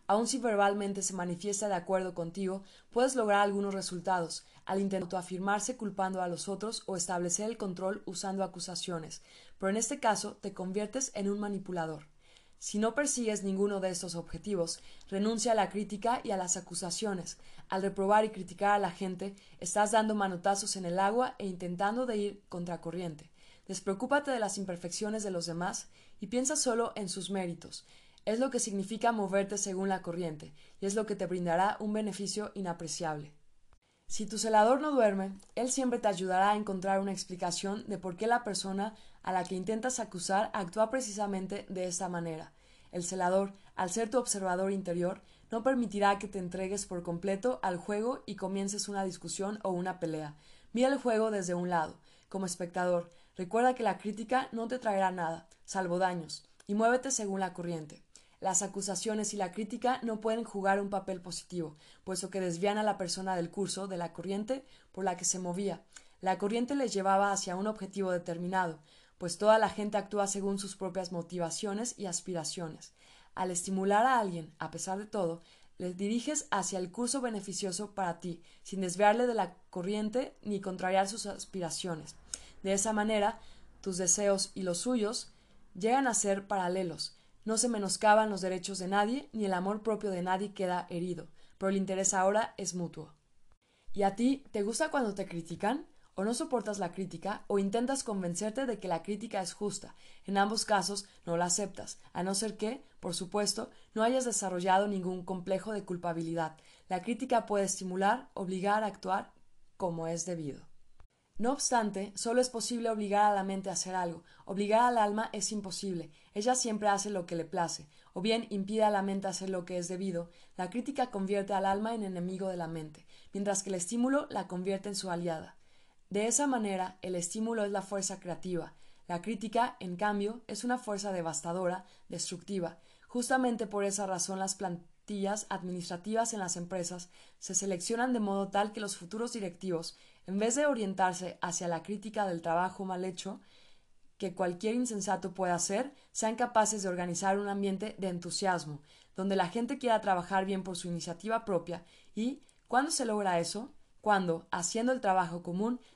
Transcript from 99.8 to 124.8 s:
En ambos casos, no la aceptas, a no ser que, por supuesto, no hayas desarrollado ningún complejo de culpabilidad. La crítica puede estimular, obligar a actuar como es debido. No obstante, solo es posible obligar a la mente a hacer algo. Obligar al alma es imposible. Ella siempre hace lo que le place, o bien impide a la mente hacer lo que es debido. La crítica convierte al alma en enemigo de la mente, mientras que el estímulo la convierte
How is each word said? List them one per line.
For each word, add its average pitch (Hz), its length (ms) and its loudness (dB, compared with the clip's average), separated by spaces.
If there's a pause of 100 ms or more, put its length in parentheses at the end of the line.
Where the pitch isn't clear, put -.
En 196 120 0
ambos 202 260 4
casos, 202 420 2 (200)
no 170 120 0
la 175 80 4
aceptas, - 520 -4 (160)
a 175 80 -4
no 190 140 0
ser 208 200 -2
que, 233 300 -4 (140)
por 175 160 -4
supuesto, 202 560 -2 (240)
no 220 80 4
hayas 254 200 4
desarrollado 190 640 2
ningún 185 380 -2
complejo 190 480 -2
de 202 100 -4
culpabilidad. 165 720 -4 (320)
La 185 140 -2
crítica 233 440 0
puede 202 200 2
estimular, 190 680 0
obligar 196 480 0
a 214 40 0
actuar 196 460 -4 (420)
como 165 320 -2
es 170 180 -2
debido. 165 360 -6 (800)
No 233 120 4
obstante, 233 640 2
solo 240 260 4
es 247 80 4
posible 233 420 -2
obligar 208 400 4
a - 20 4
la 196 100 2
mente 190 260 -2
a 180 40 -4
hacer 185 220 -4
algo. 170 280 -2 (220)
Obligar 208 380 4
al 240 160 6
alma 208 340 2
es 208 180 -2
imposible. 190 600 -4 (240)
Ella 226 180 2
siempre 214 360 2
hace 202 200 2
lo 185 160 -2
que 170 100 -6
le 165 80 -2
place, 160 460 -2 (240)
o 180 80 -6
bien 220 300 2
impide 208 320 2
a 208 80 6
la 196 100 2
mente 196 260 -2
hacer 190 220 -4
lo 180 160 -2
que 180 140 -4
es 175 80 -4
debido. 180 420 -4 (280)
La 180 120 -4
crítica 247 400 -2
convierte 196 440 -2
al 190 120 2
alma 214 300 2
en 214 80 -4
enemigo 185 460 -4
de 180 80 -4
la 165 100 -4
mente, 156 400 -10 (260)
mientras 202 300 0
que 196 60 -8
el 190 60 0
estímulo 247 540 2
la 185 180 -4
convierte 190 420 -2